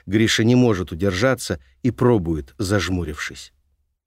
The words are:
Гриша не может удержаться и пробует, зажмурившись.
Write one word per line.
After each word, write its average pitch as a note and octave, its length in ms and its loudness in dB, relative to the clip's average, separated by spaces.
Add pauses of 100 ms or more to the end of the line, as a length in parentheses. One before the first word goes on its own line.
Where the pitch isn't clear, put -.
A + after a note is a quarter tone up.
Гриша A2 380 2
не A#2+ 100 4
может A2 380 2
удержаться G2 680 -2 (220)
и B2+ 80 0
пробует, F#2 680 0
зажмурившись. F2+ 920 -4 (560)